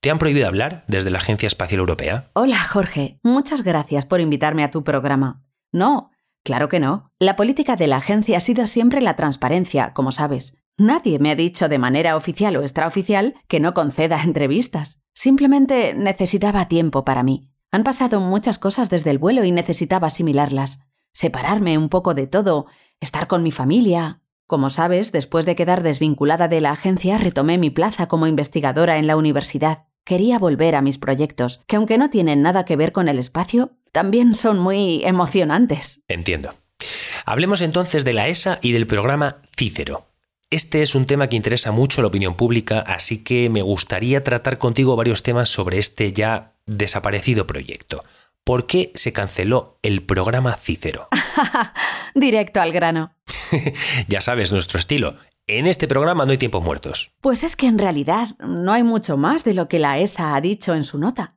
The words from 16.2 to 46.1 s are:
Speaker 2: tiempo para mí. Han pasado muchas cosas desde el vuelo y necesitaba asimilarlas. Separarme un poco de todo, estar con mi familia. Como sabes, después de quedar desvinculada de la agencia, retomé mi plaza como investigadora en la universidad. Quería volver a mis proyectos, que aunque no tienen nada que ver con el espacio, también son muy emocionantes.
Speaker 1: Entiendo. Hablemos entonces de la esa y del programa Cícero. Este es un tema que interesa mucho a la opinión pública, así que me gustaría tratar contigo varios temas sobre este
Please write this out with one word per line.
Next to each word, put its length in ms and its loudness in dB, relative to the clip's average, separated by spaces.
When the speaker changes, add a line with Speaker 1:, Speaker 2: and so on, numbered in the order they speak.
Speaker 2:
tiempo 340 0
para 180 0
mí. 300 -2
Han 120 0
pasado 360 0
muchas 380 0
cosas 320 -2
desde 220 0
el 80 0
vuelo 240 2
y 80 2
necesitaba 560 0
asimilarlas. 800 -2
Separarme 680 0
un 120 0
poco 240 0
de 120 -2
todo, 420 0
estar 260 -6
con 160 0
mi 80 0
familia. 720 0
Como 220 0
sabes, 420 0
después 340 -2
de 100 0
quedar 280 0
desvinculada 640 0
de 140 2
la 100 0
agencia, 460 0
retomé 400 2
mi 120 2
plaza 380 -2
como 200 0
investigadora 680 0
en 100 0
la 80 2
universidad. 720 0
Quería 360 2
volver 360 2
a 60 2
mis 160 0
proyectos, 680 -2
que 80 0
aunque 220 2
no 120 4
tienen 320 2
nada 240 2
que 100 0
ver 160 0
con 180 0
el 100 0
espacio, 580 -2
también 420 4
son 260 2
muy 440 0
emocionantes. 1040 0
Speaker 1:
Entiendo. 480 -4
Hablemos 360 0
entonces 440 0
de 80 0
la 140 0
esa 340 -2
y 100 2
del 160 2
programa 540 -2
Cícero. 520 -6
Este 320 0
es 140 0
un 100 2
tema 220 0
que 80 -2
interesa 360 0
mucho 300 2
a 20 4
la 40 2
opinión 260 0
pública, 460 0
así 440 -4
que 280 0
me 100 0
gustaría 600 0
tratar 340 -2
contigo 380 2
varios 260 0
temas 280 0
sobre 280 -2
este 340 -2